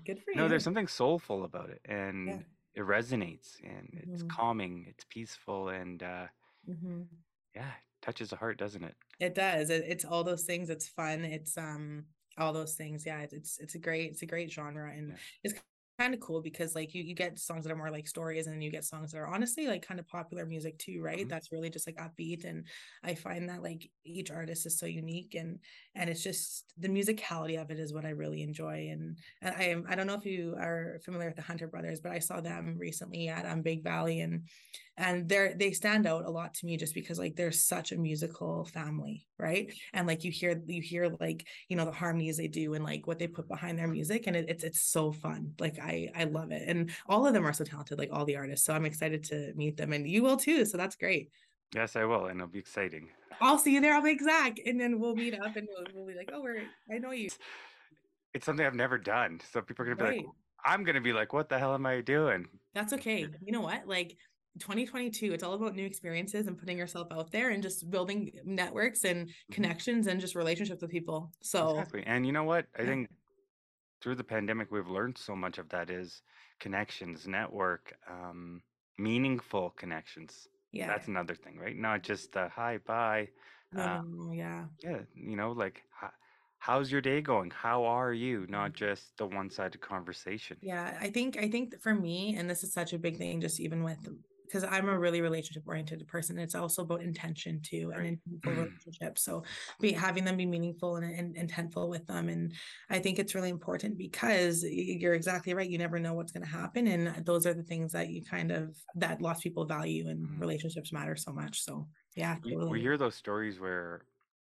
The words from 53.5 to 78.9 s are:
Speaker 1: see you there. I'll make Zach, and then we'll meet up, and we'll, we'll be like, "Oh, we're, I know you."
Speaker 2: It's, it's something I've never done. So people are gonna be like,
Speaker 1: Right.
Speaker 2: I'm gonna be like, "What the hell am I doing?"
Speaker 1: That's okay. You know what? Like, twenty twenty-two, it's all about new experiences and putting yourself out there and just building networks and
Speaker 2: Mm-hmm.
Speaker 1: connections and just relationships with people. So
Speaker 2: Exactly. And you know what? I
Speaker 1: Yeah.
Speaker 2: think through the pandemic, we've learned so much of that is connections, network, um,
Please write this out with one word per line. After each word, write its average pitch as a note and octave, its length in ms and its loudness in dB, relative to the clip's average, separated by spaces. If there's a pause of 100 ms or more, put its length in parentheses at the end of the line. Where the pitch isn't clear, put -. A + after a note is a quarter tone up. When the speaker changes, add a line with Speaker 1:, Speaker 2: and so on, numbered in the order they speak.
Speaker 1:
see C#4+ 160 6
you C#4 60 10
there. D4 140 10
I'll D4 80 8
make D4+ 200 6
Zach, D4 420 6
and B3 160 2
then A#3+ 180 4
we'll A3+ 180 2
meet A#3 180 0
up, G#3+ 220 -4
and G#3+ 120 -4
we'll, F#3 240 -8
we'll F#3+ 140 -10
be F#3 80 -10
like, F#3 180 -10
"Oh, C#4+ 100 -6
we're, A3+ 260 -4 (220)
I A3+ 80 -2
know B3+ 140 -4
you." A3+ 140 -2
Speaker 2:
It's, - 120 -8 (960)
it's B2+ 120 -6
something D3+ 200 4
I've C3 100 4
never B2 220 4
done. G2 420 2 (120)
So A#2 100 2
people A#2+ 220 -6
are - 20 -2
gonna A#2+ 100 0
be A#2+ 80 2
like, G#2+ 140 4
Speaker 1:
Right. - 140 -8 (320)
Speaker 2:
I'm F#3+ 200 6
gonna D3 180 4
be A#2+ 120 4
like, G#2+ 180 2
"What D3 160 2
the C3+ 100 4
hell C3+ 160 4
am C3+ 120 2
I B2+ 160 4
doing?" B2+ 460 4 (260)
Speaker 1:
That's G#3+ 200 0
okay. E3+ 460 0
You G3 120 -8
know A#3 80 0
what? F#3 260 -2
Like, F3+ 300 0 (420)
twenty A3+ 280 -2
twenty-two, A3+ 460 -2
it's E3 100 -2
all F#3 120 0
about G#3 200 0
new F#3+ 120 -2
experiences F#3+ 600 -2
and F3 120 -4
putting F3+ 200 -4
yourself F3 320 -4
out D#3+ 200 -4
there A#3+ 200 2
and G3+ 120 2
just F#3 280 -4
building G3 420 2 (120)
networks G3 600 2
and F3 260 2 (200)
Speaker 2:
Mm-hmm. F#3 220 2
Speaker 1:
connections A3 340 2
and F#3 140 2
just F#3 140 -2
relationships F3 480 0
with E3+ 80 -2
people. E3 420 -2 (100)
So D#3+ 420 4
Speaker 2:
Exactly. G2+ 220 -4
And B2 200 4
you C#3 60 2
know D#3 120 2
what? E3 220 4 (120)
I A#2 60 0
Speaker 1:
Yeah. - 0 -
Speaker 2:
think C3 260 0 (920)
through B2 140 -2
the B2 80 -4
pandemic, A2 480 0
we've G2 160 0
learned G#2+ 300 0
so G2+ 180 -6
much F#2 220 -2
of E2 120 -8
that F2 200 -2
is F2+ 320 -6 (380)
connections, F#2+ 680 -4
network, F#2+ 720 0 (100)
um, F2 540 -10 (360)